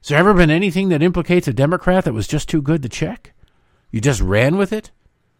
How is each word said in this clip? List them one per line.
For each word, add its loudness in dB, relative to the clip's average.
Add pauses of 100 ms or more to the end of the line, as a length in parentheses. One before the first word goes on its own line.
Has -12
there 2
ever 6
been 4
anything 0
that 2
implicates 0
a -2
Democrat 0
that -4
was -6
just -6
too 0
good -2
to -8
check? -10 (560)
You -6
just 0
ran 0
with -2
it? -8 (480)